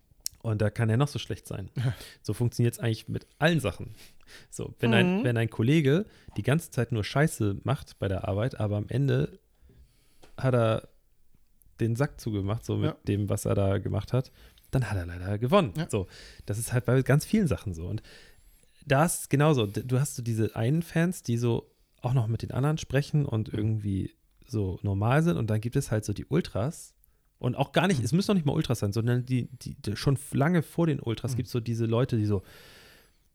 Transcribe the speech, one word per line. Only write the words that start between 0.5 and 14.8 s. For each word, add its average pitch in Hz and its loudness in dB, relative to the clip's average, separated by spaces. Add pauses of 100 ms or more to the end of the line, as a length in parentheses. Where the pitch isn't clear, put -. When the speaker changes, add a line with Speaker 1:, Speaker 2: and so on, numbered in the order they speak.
Speaker 1:
da 104 2
kann 117 0
er 110 4
noch 139 2
so - -8
schlecht - -10
sein. - -10
Speaker 2:
Ja. 127 -2 (280)
Speaker 1:
So 110 -4
funktioniert's 120 0
eigentlich 113 -4
mit 113 -6 (120)
allen 165 2
Sachen. - -6 (560)
So, - -10
wenn 113 4
ein, 180 6
Speaker 2:
Mhm. 254 0
Speaker 1:
wenn 123 0
ein 113 0
Kollege 147 4 (300)
die 101 -4
ganze 139 0
Zeit 120 -2
nur 110 0
Scheiße 117 0
macht - -4
bei 104 -2
der 95 -4
Arbeit, 104 -2
aber 104 0
am 101 -2
Ende 135 0 (960)
hat 127 2
er 113 2 (920)
den 113 0
Sack 143 -2
zugemacht, 104 -4
so 104 -2
mit 104 0
Speaker 2:
Ja. - -6 (120)
Speaker 1:
dem, 101 0
was 104 -2
er 107 2
da 101 2
gemacht 98 -4
hat, 127 0 (400)
dann 131 0